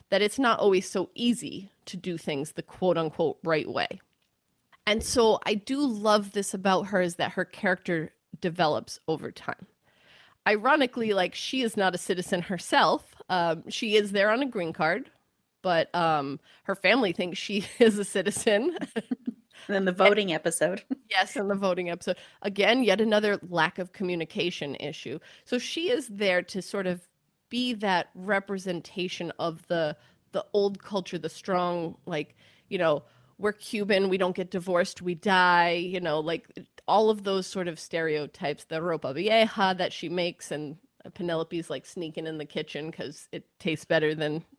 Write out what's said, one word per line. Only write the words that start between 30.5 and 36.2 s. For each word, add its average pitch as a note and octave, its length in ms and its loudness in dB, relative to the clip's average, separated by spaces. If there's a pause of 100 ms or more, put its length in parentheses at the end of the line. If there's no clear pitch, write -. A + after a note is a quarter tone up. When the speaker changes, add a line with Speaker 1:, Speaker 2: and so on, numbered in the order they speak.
Speaker 1:
old G3+ 280 2
culture, F#3 380 -6
the D#3+ 100 -6
strong, F3 680 -2 (100)
like, E3+ 300 -6 (320)
you F#3+ 100 -4
know, D#3 240 2 (360)
"We're G3+ 160 0
Cuban, G3 540 0
we F#3 100 2
don't F#3 180 0
get F3+ 160 -4
divorced, F3+ 500 0
we F3+ 140 -2
die," F3+ 560 6
you F3+ 260 -2
know, D#3 220 0